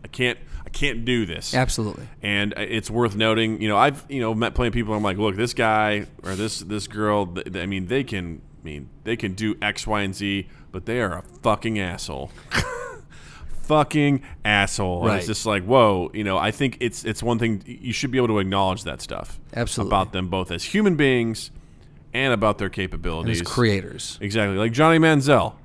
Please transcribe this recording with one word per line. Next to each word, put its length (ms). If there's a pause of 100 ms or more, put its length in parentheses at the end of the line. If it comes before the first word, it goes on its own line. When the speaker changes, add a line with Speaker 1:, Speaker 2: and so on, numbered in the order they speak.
Speaker 1:
I 40
can't, 300 (280)
I 40
can't 360
do 200
this. 280
Speaker 2:
Absolutely. 540 (140)
Speaker 1:
And, 360
uh, 40
it's 280
worth 260
noting, 460
you 80
know, 80
I've, 320
you 100
know, 140
met 220
plenty 140
of 40
people, 200
I'm 100
like, 140
"Look, 180
this 180
guy 540 (160)
or 120
this, 240
this 280
girl, 400
th-, 260
th-, 100
I 40
mean, 200
they 160
can, 380 (200)
I 40
mean, 240 (140)
they 120
can 180
do 280
X, 260
Y, 140
and 140
Z, 320 (240)
but 140
they 160
are 180
a 20 (220)
fucking 360
asshole." 520 (200)
<laughs> 100 (1000)
Fucking 580 (220)
asshole. 640
And 100
it's 60
Speaker 2:
Right. 40
Speaker 1:
just 180
like, 180
whoa, 500
you 120
know, 120
I 140
think 300
it's, 240
it's 180
one 160
thing, 260
y-, 160
you 120
should 180
be 60
able 100
to 120
acknowledge 440
that 180
stuff 380 (160)
Speaker 2:
Absolutely. 340
Speaker 1:
about 220
them 160
both 240
as 120
human 320
beings 560 (640)
and 200
about 240
their 100
Speaker 2:
And 60
as 20
Speaker 1:
capabilities. 680
Speaker 2:
creators. 800
Speaker 1:
Exactly. 360
Like 140
Johnny 280
Manziel 540 (120)